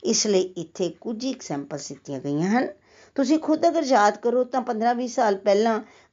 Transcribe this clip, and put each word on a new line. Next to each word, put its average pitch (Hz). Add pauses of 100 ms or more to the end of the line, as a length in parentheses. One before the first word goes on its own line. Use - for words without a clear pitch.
ਇਸ 220
ਲਈ 196
ਇੱਥੇ 185
ਕੁਝ 226
ਐਗਜ਼ਾਂਪਲਸ 143
ਦਿੱਤੀਆਂ 139
ਗਈਆਂ 147
ਹਨ। 240 (460)
ਤੁਸੀਂ 277
ਖੁਦ 311
ਅਗਰ 320
ਯਾਦ 214
ਕਰੋ 240
ਤਾਂ 254
ਪੰਦਰਾਂ 240
ਵੀਹ 247
ਸਾਲ 226
ਪਹਿਲਾਂ 208 (320)